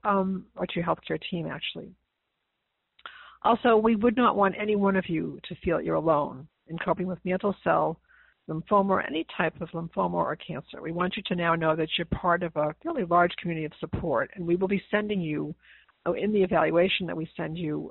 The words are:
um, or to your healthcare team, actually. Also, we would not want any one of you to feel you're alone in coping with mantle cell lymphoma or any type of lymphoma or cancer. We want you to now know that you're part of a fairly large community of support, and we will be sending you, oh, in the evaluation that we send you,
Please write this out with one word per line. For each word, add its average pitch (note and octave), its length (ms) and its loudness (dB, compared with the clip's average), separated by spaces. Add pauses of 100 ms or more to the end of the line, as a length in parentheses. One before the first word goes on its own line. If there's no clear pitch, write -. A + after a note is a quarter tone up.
um, F#3+ 420 0 (100)
or F3+ 100 -4
to - 100 -6
your E3+ 80 -2
healthcare D#3+ 360 -2 (100)
team, E3+ 160 -4
actually. - 480 -10 (1500)
Also, A#3 340 6
we A3+ 180 6
would A3 220 2
not B3 200 4
want G3 220 4
any G#3+ 160 0
one G3 220 2
of F#3 120 0
you D#3+ 360 -4
to E3+ 120 -12
feel E3 240 0
you're E3 160 -2
alone D3+ 520 0 (200)
in D#3+ 100 -8
coping F#3 280 -2
with F#3 180 -8
mantle F#3 380 -2
cell D#3+ 380 0 (480)
lymphoma F#3+ 420 2
or F#3+ 120 2
any E3 220 -4 (120)
type E3 240 -2
of E3 100 -10
lymphoma F3 440 -4
or E3 220 0
cancer. - 460 -12
We D#3+ 100 -6
want F3+ 240 -2
you G3+ 100 -8
to F3+ 100 -2
now E3+ 180 2
know D#3+ 220 2
that D#3+ 200 0
you're E3+ 100 -4
part F3 360 0
of E3 140 -4
a D3+ 260 0
fairly D4+ 220 -4
large F3 320 4
community D#3+ 280 -4
of D3+ 140 -8
support, C#3+ 560 -2
and F3 120 -8
we E3+ 100 4
will F#3+ 100 2
be G3 240 0
sending G#3 300 0
you, D3+ 340 -4 (500)
oh, F3 100 0
in G3+ 180 -2
the G3+ 100 4
evaluation E3+ 640 2
that F3 100 -4
we E3 200 -6
send D#3+ 200 -6
you, D3+ 340 -6